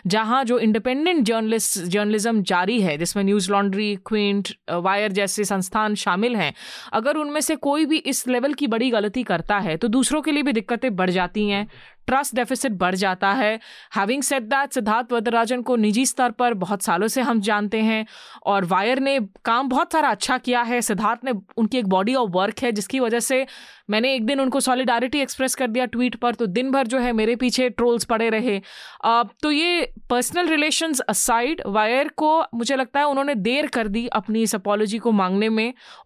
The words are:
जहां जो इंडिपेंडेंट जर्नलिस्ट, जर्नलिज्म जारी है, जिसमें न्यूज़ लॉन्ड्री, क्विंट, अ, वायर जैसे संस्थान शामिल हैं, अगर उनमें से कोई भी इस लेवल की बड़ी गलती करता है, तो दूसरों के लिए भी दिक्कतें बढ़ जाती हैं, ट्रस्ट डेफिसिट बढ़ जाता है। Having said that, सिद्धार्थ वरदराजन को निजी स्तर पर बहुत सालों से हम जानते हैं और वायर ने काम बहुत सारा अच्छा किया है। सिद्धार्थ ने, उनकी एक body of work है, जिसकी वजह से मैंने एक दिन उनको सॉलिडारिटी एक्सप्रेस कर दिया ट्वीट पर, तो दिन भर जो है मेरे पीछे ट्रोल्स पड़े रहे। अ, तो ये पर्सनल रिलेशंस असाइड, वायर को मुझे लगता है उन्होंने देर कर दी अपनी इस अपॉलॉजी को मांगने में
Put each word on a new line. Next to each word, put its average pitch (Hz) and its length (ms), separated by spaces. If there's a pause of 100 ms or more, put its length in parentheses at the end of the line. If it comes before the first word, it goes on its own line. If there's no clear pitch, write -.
जहां 220 380
जो 240 140
इंडिपेंडेंट 254 680
जर्नलिस्ट, 220 540
जर्नलिज्म 208 640
जारी 190 380
है, 156 180
जिसमें 190 260
न्यूज़ 202 280
लॉन्ड्री, 202 440 (100)
क्विंट, 202 420 (200)
अ, 165 80
वायर 196 360
जैसे 202 320
संस्थान 208 500
शामिल 214 420
हैं, 160 180 (380)
अगर 262 240
उनमें 294 240
से 302 160
कोई 294 300
भी 311 100
इस - 320
लेवल 254 260
की 285 120
बड़ी 226 240
गलती 214 320
करता 196 360
है, 165 180
तो - 120
दूसरों 269 340
के 311 100
लिए 285 100
भी 262 100
दिक्कतें 226 440
बढ़ 180 140
जाती 185 380
हैं, 202 200 (380)
ट्रस्ट 262 280
डेफिसिट 247 380
बढ़ 180 220
जाता 190 380
है। 220 280 (380)
Having 226 220
said 254 280
that, 269 260
सिद्धार्थ 233 380
वरदराजन 233 500
को 247 140
निजी 220 300
स्तर 247 240
पर 240 240
बहुत 196 280
सालों 226 260
से 262 120
हम 233 200
जानते 208 400
हैं 220 260 (400)
और 196 180
वायर 196 340
ने 269 220 (240)
काम 247 240
बहुत 302 240
सारा 302 160
अच्छा 247 300
किया 247 240
है। 240 200
सिद्धार्थ 220 420
ने, 262 80 (240)
उनकी 226 220
एक 214 80
body 196 300
of 233 200
work 202 260
है, 240 100
जिसकी 214 280
वजह 233 200
से 262 260 (440)
मैंने 240 240
एक 226 120
दिन 277 140
उनको 269 200
सॉलिडारिटी 254 580
एक्सप्रेस 262 360
कर 254 120
दिया 247 200
ट्वीट 240 300
पर, 240 180
तो - 120
दिन 240 240
भर 269 160
जो 254 120
है 240 140
मेरे 226 240
पीछे 254 340
ट्रोल्स 240 340
पड़े 226 260
रहे। 220 320 (420)
अ, 233 180 (200)
तो 302 80
ये 339 420 (180)
पर्सनल 254 360
रिलेशंस 311 540
असाइड, 240 640
वायर 226 420
को 311 360 (100)
मुझे 233 220
लगता 262 240
है 294 60
उन्होंने 277 280
देर 240 320
कर 220 220
दी 233 180
अपनी 220 360
इस 226 120
अपॉलॉजी 208 440
को 233 140
मांगने 196 360
में 220 260 (320)